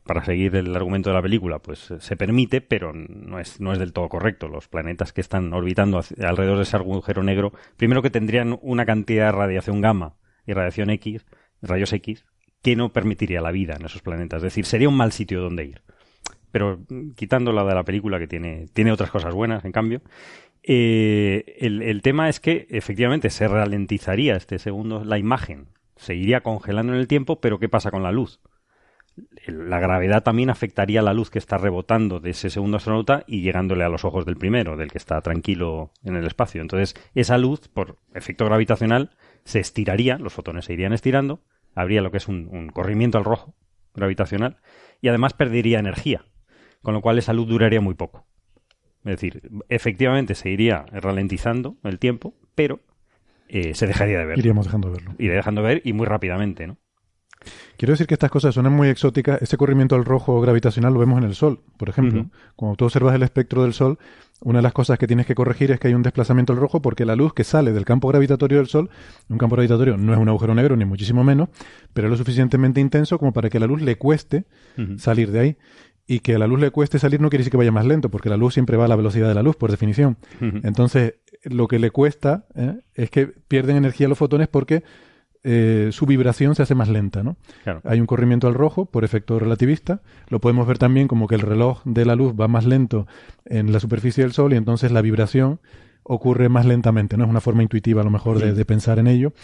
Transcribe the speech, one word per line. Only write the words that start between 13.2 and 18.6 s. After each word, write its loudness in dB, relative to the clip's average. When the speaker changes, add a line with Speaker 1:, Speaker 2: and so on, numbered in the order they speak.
Speaker 1:
la -4
vida -4
en -14
esos -16
planetas. -8
Es -8
decir, -4
sería 2
un 2
mal 2
sitio -6
donde -8
ir. -20
Pero, -2
mm, -14
quitando -2
la 2
de 0
la 0
película, -4
que -8
tiene, -10